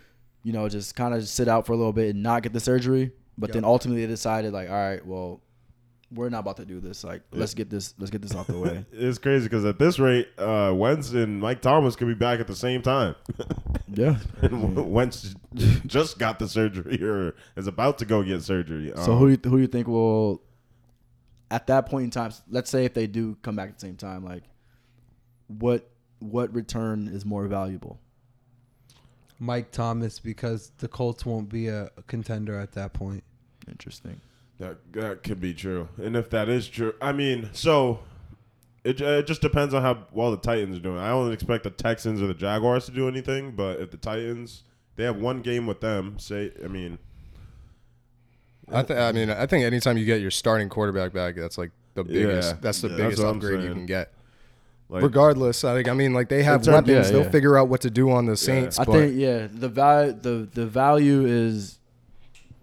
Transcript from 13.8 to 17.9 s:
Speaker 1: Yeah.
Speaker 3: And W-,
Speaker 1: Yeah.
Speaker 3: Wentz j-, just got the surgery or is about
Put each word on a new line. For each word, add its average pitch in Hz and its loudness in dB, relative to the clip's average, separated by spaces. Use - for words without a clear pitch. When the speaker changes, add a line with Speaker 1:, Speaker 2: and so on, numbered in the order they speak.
Speaker 1:
Yeah. 120 2
Speaker 3:
And 87 4
W-, 110 -2
Speaker 1:
Yeah. 151 -2
Speaker 3:
Wentz 107 0
j-, 113 6
just 156 0
got 110 -2
the 110 -4
surgery 98 -2
or 98 -2
is 95 -8
about 110 0